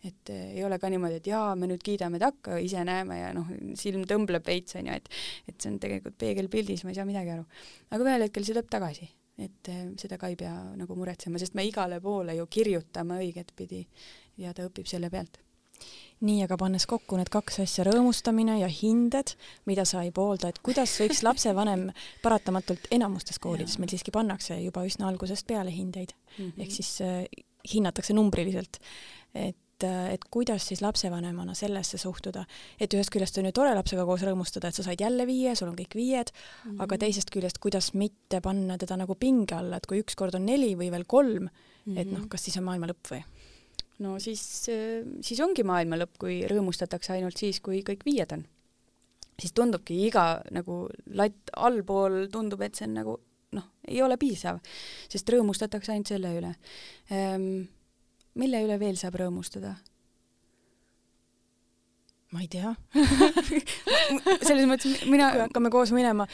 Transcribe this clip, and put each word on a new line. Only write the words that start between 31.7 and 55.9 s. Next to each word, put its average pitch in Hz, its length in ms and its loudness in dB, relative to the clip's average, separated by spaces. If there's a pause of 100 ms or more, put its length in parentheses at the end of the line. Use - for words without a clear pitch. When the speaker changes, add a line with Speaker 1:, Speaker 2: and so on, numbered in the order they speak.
Speaker 2:
suhtuda? 185 480 -8 (340)
Et 208 140 0
ühest 196 180 2
küljest 190 260 0
on 190 60 0
ju 190 80 0
tore 262 220 4
lapsega 185 320 0
koos 180 180 0
rõõmustada, 185 440 -2
et 170 60 -4
sa - 80 -4
said 180 180 -4
jälle 247 260 2
viie, 254 280 2
sul 190 140 -2
on 170 80 -6
kõik 185 180 -10
viied, 247 360 0 (340)
Speaker 1:
Mhm. 202 160 -10
Speaker 2:
aga 196 160 0
teisest 208 340 0
küljest, 180 300 -4
kuidas 190 320 0
mitte 196 480 0
panna 185 380 0
teda 185 180 -4
nagu 185 180 -2
pinge 247 400 4
alla, 170 220 -4
et 185 100 -10
kui 196 160 0
ükskord 185 320 -2
on 185 120 0
neli 247 280 4
või 175 160 -2
veel 175 140 -4
kolm, 220 460 4 (440)
et 185 120 -2
noh, 196 140 -4
Speaker 1:
Mhm. 214 80 -8
Speaker 2:
kas 196 160 -6
siis 190 120 -4
on 185 80 -2
maailma 180 220 -2
lõpp - 260 -8
või? 135 100 -10 (760)
Speaker 1:
No 196 220 -4
siis, - 480 -6
eh, 226 360 -4 (180)
siis 233 180 -4
ongi 330 240 4
maailma 175 320 2
lõpp, 175 220 -4
kui 180 240 -4
rõõmustatakse 185 720 0
ainult 185 240 -2
siis, 196 220 -2
kui 190 220 -4
kõik 196 220 -6
viied 254 280 2
on. 156 120 -8 (960)
Siis 170 120 -6
tundubki 202 540 2
iga 180 360 4 (100)
nagu 175 340 -6 (200)
latt 202 500 0
allpool 196 720 2
tundub, 208 300 -4
et 208 160 -4
see - 100 -8
on 214 80 -4
nagu, 220 240 -4 (340)
noh, 202 120 -6 (240)
ei 254 140 2
ole 262 160 4
piisav, 180 420 -2 (480)
sest 190 200 -6
rõõmustatakse 214 640 2